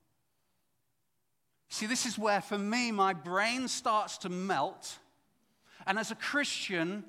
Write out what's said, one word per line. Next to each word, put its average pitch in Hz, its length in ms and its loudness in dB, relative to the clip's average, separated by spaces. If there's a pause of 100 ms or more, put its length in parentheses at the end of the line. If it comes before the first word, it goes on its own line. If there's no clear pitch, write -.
(1700)
See, - 180 -4
this 247 180 0
is 233 100 -2
where, 208 260 2
for 208 180 -2
me, 226 320 0
my 190 220 4
brain 202 540 0
starts 214 520 0
to 190 100 -6
melt. 180 680 -2 (880)
And 190 100 2
as 226 140 -2
a 226 40 -4
Christian, 196 920 0